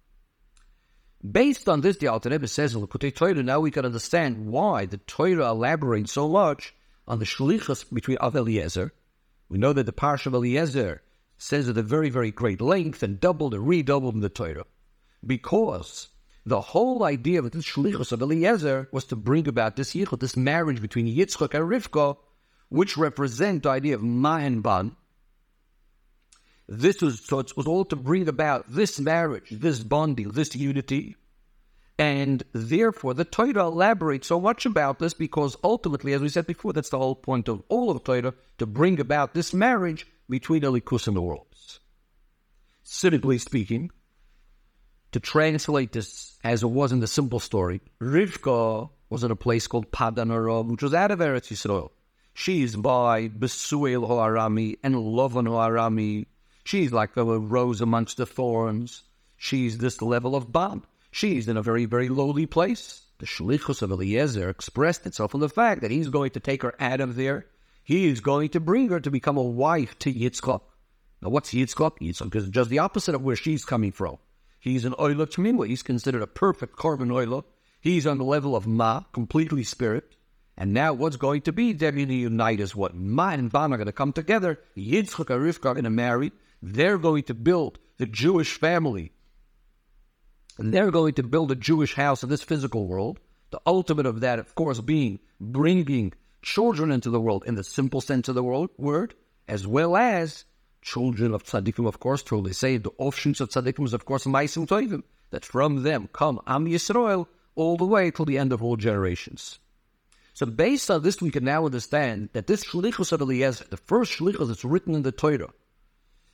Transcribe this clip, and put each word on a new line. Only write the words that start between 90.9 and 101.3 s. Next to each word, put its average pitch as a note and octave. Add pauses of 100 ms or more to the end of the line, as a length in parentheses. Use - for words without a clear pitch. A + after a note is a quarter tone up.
going D#3
to C3+
build C#3+
a C3+
Jewish D3
house C#3
in B2
this D3
physical C3
world. G2 (300)
The -
ultimate E3
of A2+
that, B2
of A2
course, D3
being A#2+ (200)
bringing C3+ (300)
children F3+
into B2+
the A#2
world G#2+
in A#2
the G2
simple C3+
sense C3
of C3
the B2+
world, C3
word, D3 (320)
as F#2+
well D#3
as F#3+ (380)
children A#2+